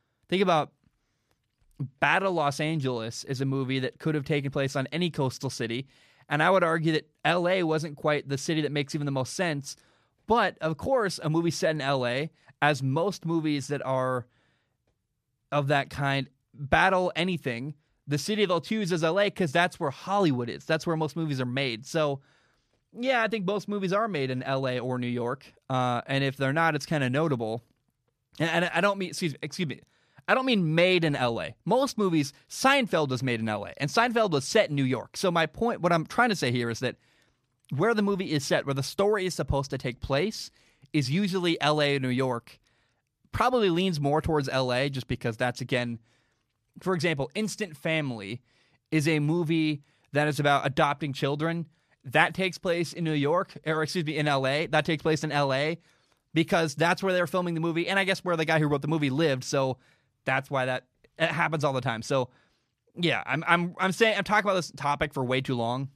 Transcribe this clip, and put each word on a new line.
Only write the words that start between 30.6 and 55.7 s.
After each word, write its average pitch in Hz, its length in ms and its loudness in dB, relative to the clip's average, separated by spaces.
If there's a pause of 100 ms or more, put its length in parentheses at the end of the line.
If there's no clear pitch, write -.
made 175 300 4
in 143 100 0
L 120 240 -2
A. 76 160 -8 (100)
Most 262 320 0
movies, 165 360 0 (160)
Seinfeld 214 600 2
was 127 140 -2
made 120 160 -2
in 113 80 -2
L 104 180 -4
A, 85 120 -14
and 143 120 -2
Seinfeld 226 420 2
was 139 120 2
set 208 260 4
in 147 60 -2
New 139 80 2
York. 127 320 -2
So 185 160 0
my 165 140 2
point, 226 360 -2
what 175 120 2
I'm 160 120 2
trying 240 240 2
to 196 60 0
say 127 160 0
here 120 180 0
is 113 100 -6
that 123 180 -4 (800)
where 208 180 2
the 214 80 2
movie 196 300 0
is 147 140 0
set, 160 200 0
where 139 80 -2
the 135 100 -2
story 202 420 0
is 175 100 -4
supposed 139 360 -2
to 135 60 -4
take 123 240 -6
place, 160 500 -2 (420)
is 135 160 2
usually 175 520 0
L 151 200 2
A 143 140 4
or 139 40 0
New 131 100 0
York. 123 500 -2 (720)
Probably 240 380 2
leans 170 300 2
more 143 220 2
towards 151 260 0
L 131 240 0
A 131 180 0
just 131 180 -6
because 117 300 -4
that's, 123 220 -2
again, 120 400 -2 (800)
for 185 140 -2
example, 156 420 0
Instant 196 420 -6
Family 127 640 -4 (500)
is 156 160 2
a 156 120 4
movie 156 640 2 (280)
that 147 160 2
is 147 120 0
about 143 260 4
adopting 143 480 0
children. 156 540 -2 (360)
That 156 300 4
takes 185 240 -2
place 170 360 -2
in 170 100 -4
New 160 100 0
York, 151 520 0
or 156 180 0
excuse 156 220 -2
me, 147 120 -4
in 151 100 0
L 135 200 2
A. 147 200 0
That 151 180 2
takes 160 180 -2
place 160 200 2
in 156 80 -4
L 143 220 2
A 151 240 -2 (560)